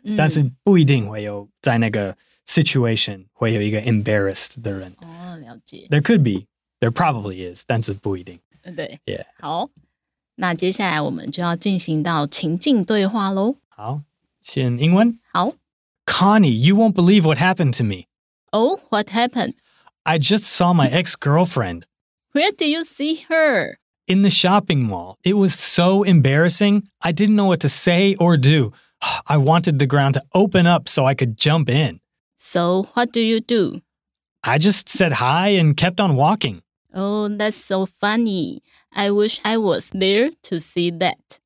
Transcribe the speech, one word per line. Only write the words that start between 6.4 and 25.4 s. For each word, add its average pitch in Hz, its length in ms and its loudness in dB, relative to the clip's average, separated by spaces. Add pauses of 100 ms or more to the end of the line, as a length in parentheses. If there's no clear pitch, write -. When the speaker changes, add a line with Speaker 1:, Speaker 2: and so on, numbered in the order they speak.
Speaker 2:
there 117 100 0
probably 101 640 -4
is， - 120 -14
但 113 160 -2
是 101 100 -6
不 98 240 -8
一 90 80 -14
定。 87 140 -20 (240)
Speaker 1:
嗯， 180 120 -20
对。 156 300 -12
Speaker 2:
Yeah。 92 200 -10 (140)
Speaker 1:
好， 170 300 -8 (680)
那 180 180 -4
接 180 180 -2
下 190 180 -2
来 156 100 -2
我 151 100 -4
们 - 200 -10
就 175 120 -8
要 170 120 -2
进 185 240 -2
行 156 240 -4
到 156 240 -2
情 165 320 -4
境 240 240 0
对 202 240 0
话 196 240 -2
咯。 202 260 -2 (120)
Speaker 2:
好， 123 320 -10 (420)
先 123 360 -4
英 160 160 2
文。 233 240 2 (120)
Speaker 1:
好。 185 220 -2 (540)
Speaker 2:
“Connie, 190 500 4 (100)
you 190 80 4
won't 220 200 4
believe 185 300 4
what 151 140 2
happened 180 380 0
to 120 80 -2
me.” 92 200 -6 (460)
Speaker 1:
Oh, 233 380 0
what 208 220 -2
happened? 240 460 -2 (480)
Speaker 2:
"I 165 140 2
just 208 260 0
saw 175 280 2
my 147 180 4
ex-girlfriend." 147 920 -2 (500)
Speaker 1:
Where 330 180 0
did 349 180 -2
you 311 120 -2
see 311 480 -6
her? 302 480 0 (300)
Speaker 2:
"In 190 160 2
the 202 80 4
shopping 185 580 2
mall. 90 340 -10
It 185 120 0
was 190 180 2